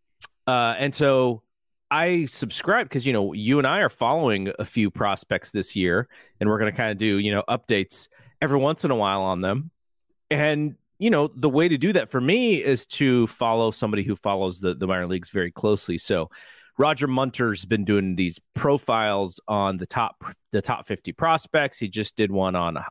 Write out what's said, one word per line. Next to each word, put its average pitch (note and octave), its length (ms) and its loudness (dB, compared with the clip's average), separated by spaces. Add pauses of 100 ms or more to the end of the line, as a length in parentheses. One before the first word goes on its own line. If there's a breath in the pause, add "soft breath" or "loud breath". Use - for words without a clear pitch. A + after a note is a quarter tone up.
(460)
uh, A#2+ 320 2
and C#3 160 -2
so C3 480 2 (480)
I E3+ 340 0
subscribe D#3+ 640 -2
'cause, B2 160 -4
you C3 80 0
know, G2 220 0
you A2 240 2
and C3+ 80 2
I F3 140 0
are F3 100 2
following A#2 680 0
a A2 60 -6
few G#2 260 0
prospects - 600 -4
this - 260 -4
year, F#2 320 2 (320 loud breath)
and G#2 80 2
we're G#2+ 100 2
gonna G#2+ 140 0
kinda A2 220 -2
do, G2+ 240 0
you G#2 140 0
know, G2+ 180 0
updates - 580 -2 (320 soft breath)
every C#3+ 160 2
once C#3+ 260 0
in D#3 80 0
a B2 60 0
while G2 240 0
on F#2+ 220 -2
them. B2+ 280 -2 (600)
And, D3+ 460 0 (220)
you A3+ 120 2
know, D3+ 260 4
the C3+ 140 2
way D#3+ 180 4
to D#3+ 80 2
do E3 160 2
that D3 160 2
for C3 100 -2
me F#3 460 2
is C3 220 0
to B2 400 2
follow A2+ 460 0
somebody G#2 320 -2
who G#2 120 -2
follows F#2+ 440 -2
the, F#2 120 0
the D#2+ 140 -4
minor F2+ 200 -2
leagues F2+ 220 -4
very F2+ 220 -2
closely. G2 480 -2
So F2 320 -2 (480 loud breath)
Roger C#3+ 300 2
Munter's B2 580 -2
been G#2 180 0
doing F#2+ 320 2
these F2 220 -2 (160)
profiles A2 920 0
on G2 300 0
the F2 100 -8
top, - 380 -4 (280)
the G#2 100 0
top - 240 -6
fifty F#2 260 -8
prospects. D#3+ 680 -2
He G#2+ 100 -4
just G#2+ 280 -6
did G#2+ 140 2
one F#2+ 260 0
on, E2+ 220 -2 (120)